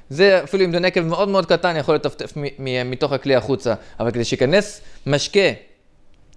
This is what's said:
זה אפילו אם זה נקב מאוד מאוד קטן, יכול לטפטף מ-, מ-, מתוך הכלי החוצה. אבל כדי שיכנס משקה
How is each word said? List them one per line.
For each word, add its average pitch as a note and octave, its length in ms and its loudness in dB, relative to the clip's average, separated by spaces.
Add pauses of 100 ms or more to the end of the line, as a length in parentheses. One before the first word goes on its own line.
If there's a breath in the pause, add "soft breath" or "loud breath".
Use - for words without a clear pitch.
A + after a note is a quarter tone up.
(120)
זה F#3 320 4
אפילו F#3+ 200 0
אם F3 80 0
זה E3+ 80 0
נקב F3+ 200 0
מאוד E3+ 280 0
מאוד F#3+ 180 0
קטן, E3+ 300 2
יכול D3+ 180 0
לטפטף D3 420 -4
מ-, D3 60 -6 (160)
מ-, B2+ 320 -4
מתוך C3+ 220 -2
הכלי C3+ 240 2
החוצה. B2 380 0 (260 loud breath)
אבל A2+ 100 0
כדי A#2 140 -2
שיכנס D#3+ 560 0 (260 soft breath)
משקה D3 440 2 (880)